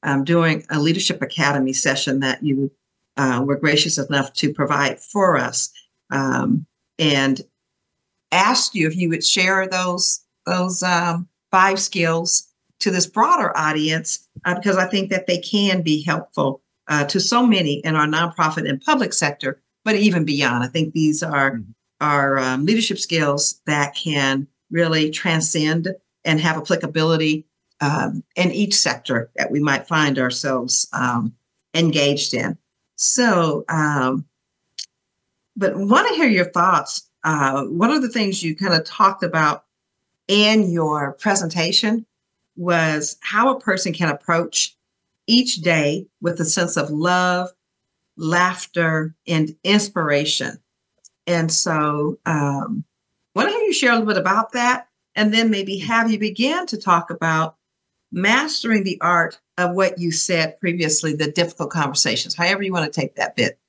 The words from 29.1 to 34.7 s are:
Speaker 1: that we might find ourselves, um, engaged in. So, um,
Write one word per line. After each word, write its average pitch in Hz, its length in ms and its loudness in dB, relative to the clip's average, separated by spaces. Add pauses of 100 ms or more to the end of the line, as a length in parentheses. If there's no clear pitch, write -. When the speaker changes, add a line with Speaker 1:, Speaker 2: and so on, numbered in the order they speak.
Speaker 1:
that - 160 -2
we 147 80 0
might 139 280 0
find 151 320 2
ourselves, 127 720 -2
um, 117 420 -2 (400)
engaged 147 600 2
in. - 240 -4 (380)
So, 180 720 2
um, 147 560 0 (1300)